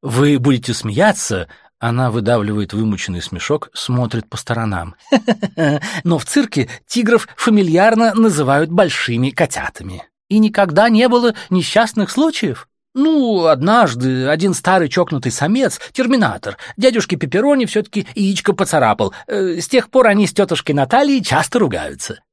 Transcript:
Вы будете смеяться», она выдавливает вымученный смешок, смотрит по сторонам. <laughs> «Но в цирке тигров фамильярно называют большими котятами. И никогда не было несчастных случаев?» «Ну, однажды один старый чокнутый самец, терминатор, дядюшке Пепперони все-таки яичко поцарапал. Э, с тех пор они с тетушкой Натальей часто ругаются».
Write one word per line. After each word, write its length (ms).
Вы 380
будете 340
смеяться», 720
она 320
выдавливает 640
вымученный 480
смешок, 520
смотрит 540
по 100
сторонам. 580
<laughs> 920
«Но 140
в 80
цирке 420
тигров 400
фамильярно 760
называют 540
большими 600
котятами. 760
И 120
никогда 500
не 180
было 280
несчастных 600
случаев?» 580
«Ну, 500
однажды 800
один 300
старый 340
чокнутый 420
самец, 480
терминатор, 680
дядюшке 420
Пепперони 480
все-таки 500
яичко 380
поцарапал. 600
Э, 340
с 60
тех 240
пор 160
они 180
с 80
тетушкой 400
Натальей 500
часто 360
ругаются». 600